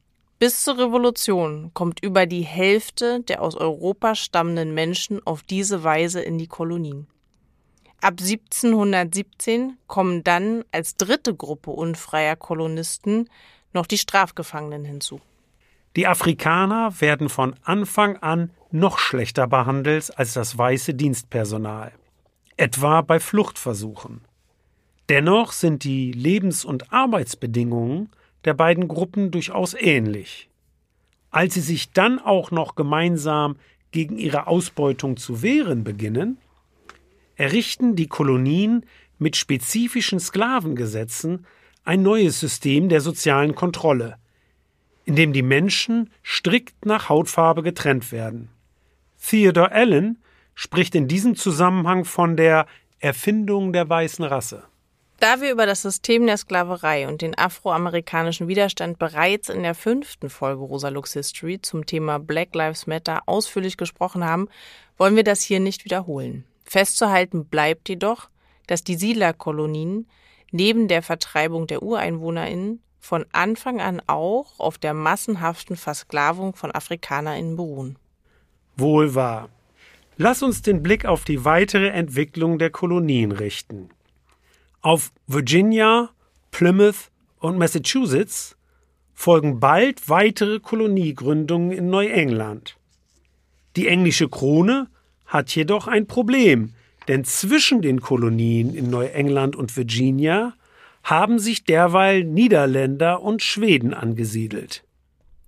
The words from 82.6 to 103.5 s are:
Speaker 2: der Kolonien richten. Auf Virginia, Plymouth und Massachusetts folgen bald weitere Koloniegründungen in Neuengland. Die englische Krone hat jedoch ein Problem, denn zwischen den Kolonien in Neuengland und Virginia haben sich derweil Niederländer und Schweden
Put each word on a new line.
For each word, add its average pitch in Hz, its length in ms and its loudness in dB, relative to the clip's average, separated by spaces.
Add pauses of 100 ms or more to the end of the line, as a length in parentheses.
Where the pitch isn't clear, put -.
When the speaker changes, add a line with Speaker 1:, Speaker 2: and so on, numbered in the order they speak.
Speaker 2:
der 165 100 0
Kolonien 156 640 0
richten. 98 580 -8 (920)
Auf 160 300 2 (160)
Virginia, 220 840 2 (420)
Plymouth 196 580 4 (300)
und 175 180 -2
Massachusetts 170 1000 0 (560)
folgen 151 460 4
bald 180 500 4
weitere 208 520 2
Koloniegründungen 170 1120 0
in 175 180 -2
Neuengland. 131 880 0 (960)
Die 175 140 0
englische 170 400 4
Krone 180 580 2 (400)
hat - 280 -2
jedoch 175 320 0
ein 214 220 2
Problem, 208 640 4 (320)
denn 135 180 0
zwischen 247 580 2
den 131 180 2
Kolonien 117 720 2
in 131 160 -4
Neuengland 139 640 0
und 131 220 -8
Virginia 135 800 0 (500)
haben 196 340 2
sich 214 260 -2
derweil 180 600 4
Niederländer 156 1000 2
und 208 200 -2
Schweden 165 520 2